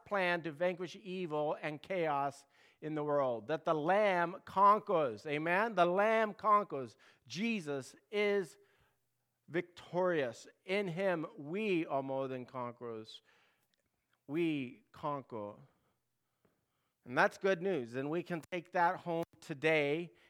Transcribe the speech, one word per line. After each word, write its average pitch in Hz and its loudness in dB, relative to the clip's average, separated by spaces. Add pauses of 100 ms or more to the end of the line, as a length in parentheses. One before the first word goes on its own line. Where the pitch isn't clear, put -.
plan 180 0
to 160 -6
vanquish 175 -2
evil 156 -2
and 151 -6
chaos 147 -2 (380)
in 156 -6
the 147 -2
world, 131 2
that 156 -2
the 170 2
Lamb 180 2
conquers. 190 4
Amen? 175 0
The 175 6
Lamb 214 4
conquers. 160 2 (300)
Jesus 151 -4 (180)
is 202 0 (920)
victorious. 170 -2 (200)
In 196 0
him, 175 -2 (140)
we 170 -2
are 139 -2
more 135 -4
than 127 -8
conquerors. 120 -10 (1040)
We 147 -4 (120)
conquer. 123 -8 (1600)
And 127 -2
that's 202 2
good 190 0
news. 135 -4
And 139 -4
we 170 -4
can 165 -8 (100)
take 180 -8
that 180 2
home 165 -4 (200)
today 156 0 (180)